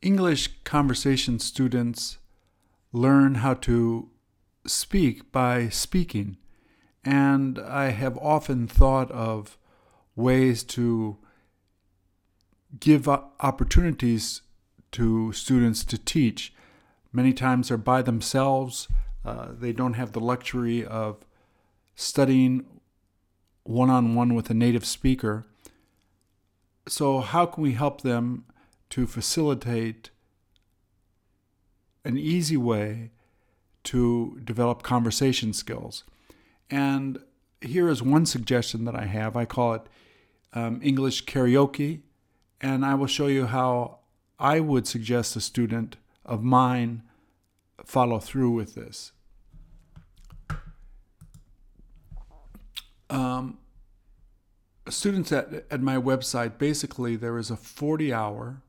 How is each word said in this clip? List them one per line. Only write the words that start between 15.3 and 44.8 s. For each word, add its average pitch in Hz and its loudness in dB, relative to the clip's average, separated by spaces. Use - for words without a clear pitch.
students 120 2
to - -4
teach. - -2
Many 127 2
times 127 0
they're 120 -2
by 127 2
themselves. 131 -2
Uh, 117 -10
they 120 -4
don't 120 -2
have 120 -4
the 117 -4
luxury 120 -2
of 110 -8
studying 131 2
one-on-one 120 2
with 113 -2
a 117 0
native 117 2
speaker. 110 -2
So 139 0
how 165 2
can 170 -6
we 143 2
help 139 -2
them 120 -2
to 123 -2
facilitate 117 -4
an 123 -2
easy 156 0
way 113 -2
to 120 0
develop 117 -2
conversation 120 0
skills? - -10
And 139 -2
here 175 0
is 127 0
one 143 6
suggestion 120 -2
that 117 -6
I 113 -6
have. 107 -4
I 120 -2
call 117 0
it, 113 -8
um, 117 -6
English 135 0
karaoke, 139 2
and 135 -2
I 135 0
will 135 0
show 143 -2
you 135 2
how 123 0
I 151 2
would 139 2